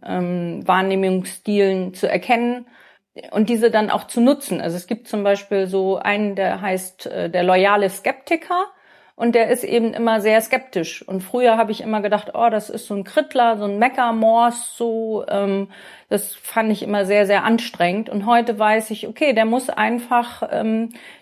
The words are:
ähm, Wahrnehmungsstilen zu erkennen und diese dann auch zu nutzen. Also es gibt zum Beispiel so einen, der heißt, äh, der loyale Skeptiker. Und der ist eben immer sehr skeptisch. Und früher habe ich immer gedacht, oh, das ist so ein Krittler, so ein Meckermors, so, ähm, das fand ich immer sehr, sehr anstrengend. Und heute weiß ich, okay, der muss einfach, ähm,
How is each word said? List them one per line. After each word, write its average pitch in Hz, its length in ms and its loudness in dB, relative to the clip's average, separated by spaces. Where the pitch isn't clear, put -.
ähm, 175 640 -4
Wahrnehmungsstilen 190 1300 0
zu - 120 -4
erkennen 240 600 -2
und 208 180 2
diese 226 220 2
dann 214 180 2
auch - 200 -2
zu - 120 -2
nutzen. 240 400 2
Also 170 160 -4
es 180 100 -10
gibt 226 220 -8
zum 208 160 -4
Beispiel 196 440 0
so 190 280 0
einen, 208 380 -2
der 190 260 -2
heißt, 185 460 -6
äh, 175 240 -6
der 175 140 0
loyale 196 440 4
Skeptiker. 330 800 -4
Und 233 140 0
der 226 160 4
ist 247 140 0
eben 226 280 0
immer 226 300 0
sehr 220 180 4
skeptisch. 220 640 -6
Und 190 140 -6
früher 233 380 2
habe 220 140 0
ich 214 100 -8
immer 220 180 -2
gedacht, 202 320 -2
oh, 233 160 2
das 214 220 -2
ist - 160 -10
so 208 80 -8
ein 196 100 -6
Krittler, 240 540 2
so 208 80 -6
ein 202 120 -2
Meckermors, 233 1000 2
so, 226 500 -4
ähm, 196 400 -2
das 202 260 -4
fand 220 380 -2
ich 208 100 -2
immer 202 220 -2
sehr, 202 220 4
sehr 196 180 2
anstrengend. 214 640 0
Und 202 160 -4
heute 233 340 2
weiß 220 320 2
ich, 214 180 -8
okay, 269 260 0
der 220 100 4
muss 247 240 0
einfach, 240 840 -2
ähm, 226 440 -2